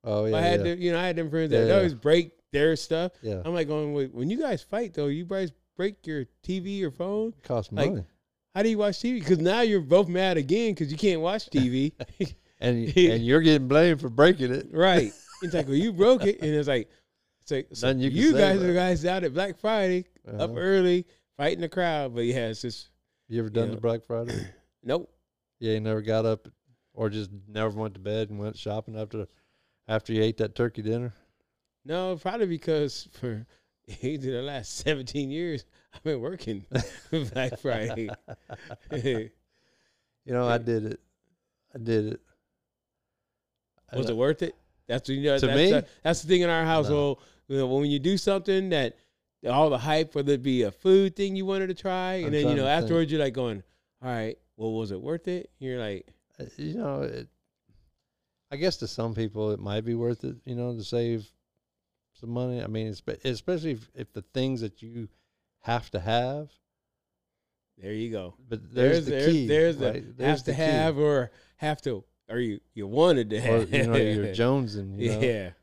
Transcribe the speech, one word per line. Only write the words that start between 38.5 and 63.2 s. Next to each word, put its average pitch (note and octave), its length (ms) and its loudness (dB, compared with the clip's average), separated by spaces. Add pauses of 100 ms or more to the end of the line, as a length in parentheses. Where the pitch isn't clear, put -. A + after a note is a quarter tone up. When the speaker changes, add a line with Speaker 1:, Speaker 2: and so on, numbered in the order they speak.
Speaker 2:
<laughs> - 0 -
Speaker 1:
You - 1400 -8
know, B2 140 0
I A#2+ 60 2
Speaker 2:
Yeah. A#2+ 60 2
Speaker 1:
did A2+ 260 -2
it. A2 140 -8 (760)
I C3 60 -14
did A2 340 0
it. - 60 -10 (1700)
I B2 60 -6
Speaker 2:
Was A#2+ 120 -2
it A#2+ 40 -2
Speaker 1:
li- A2 60 -2
Speaker 2:
worth C#3+ 220 2
it? E3+ 140 -6 (320)
That's, B2+ 220 -4
you C3+ 120 -2
know, C#3 160 2
Speaker 1:
To C3+ 100 2
Speaker 2:
that's C3+ 100 2
Speaker 1:
me? F3+ 140 6
Speaker 2:
the, - 140 2 (180)
that's E3 180 0
the D3+ 60 -12
thing F3+ 140 4
in F3 80 2
our D#3+ 140 2
Speaker 1:
No. D#3+ 60 0
Speaker 2:
household. D3 500 2 (280)
You C3+ 100 -2
know, C3 100 0
when C#3 220 2
you C#3+ 100 0
do F3+ 180 2
something F#3+ 520 0
that C#3 280 -2 (500)
all C#3+ 220 4
the C3 80 0
hype, D3+ 380 0
whether C#3+ 180 2
it B2+ 100 -2
be C3 200 2
a G2+ 80 0
food F#3+ 440 4
thing G3 200 -2
you F#3+ 100 -4
wanted F#3+ 220 -2
to F#3 60 -4
try, F#3 420 -4
and F3 120 -4
Speaker 1:
I'm C#3+ 40 -2
Speaker 2:
then, - 100 2
you - 40 2
Speaker 1:
trying D3 120 2
Speaker 2:
know, C3+ 60 0
Speaker 1:
to C3+ 60 2
think. D#3+ 140 2
Speaker 2:
afterwards D#3+ 280 2
you're D#3 100 0
like C3+ 120 0
going, A#2 300 -4 (380)
"All B2+ 80 -8
right, A2 280 -4 (180)
well, A2 180 -4
was A2 180 -4
it F#2+ 100 -8
worth E3 260 -8
it?" F3+ 220 -8 (100)
You're B2+ 200 -8
like, G2+ 280 -8 (320)
Speaker 1:
Uh, C3 60 -12 (120)
you D3+ 180 -8
know, C#3+ 260 -6
it, B2 260 -8 (1200)
I C#3+ 60 -12
guess F3+ 200 -2
to - 100 -8
some A2+ 260 -6
people G#2+ 380 -2
it G#2 80 -4
might G2+ 220 -4
be A#2 140 -4
worth A#2 280 -4
it, C3 220 -8
you B2+ 100 -8
know, B2 200 -6
to A2 80 -10
save A#2 460 -2 (840)
some A#2+ 160 -16
money. B2 340 -4
I G2+ 40 -8
mean, A2 240 -4
espe-, - 340 -10